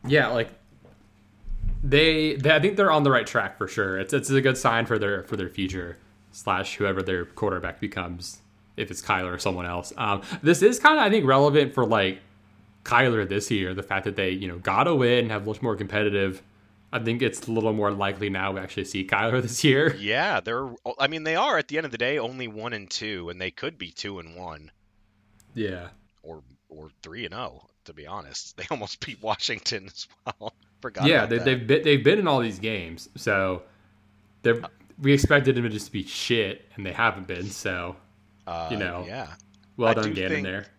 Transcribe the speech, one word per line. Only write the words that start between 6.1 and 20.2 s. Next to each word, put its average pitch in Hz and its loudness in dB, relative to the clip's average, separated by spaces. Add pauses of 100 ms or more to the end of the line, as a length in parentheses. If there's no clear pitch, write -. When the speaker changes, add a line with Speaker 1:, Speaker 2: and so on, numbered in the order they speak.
Speaker 1:
slash 95 -4
whoever 95 0
their 92 -2
quarterback 90 -4
becomes, 90 -8 (380)
if - -6
it's - -10
Kyler 92 -2
or 90 -8
someone 90 -4
else. 87 -6
Um, 101 -2 (200)
this 170 4
is 240 6
kinda, 302 6
I 208 4
think, 202 2
relevant 139 6
for, 123 2
like, 98 2 (640)
Kyler 117 4
this 104 -2
year. 92 0
The 95 -6
fact 98 -4
that 101 -4
they, 95 0
you 95 -4
know, 87 -8
got 113 2
a 170 4
win, 120 4
have 104 -4
looked 107 -6
more 113 0
competitive. 101 0 (500)
I 123 -4
think 113 0
it's - -2
a 117 -4
little 110 2
more 104 2
likely 101 -2
now 95 -2
we 95 -4
actually 92 -8
see 95 -4
Kyler 113 2
<laughs> - -
this 117 -4
year. 147 6
Speaker 2:
Yeah, 120 0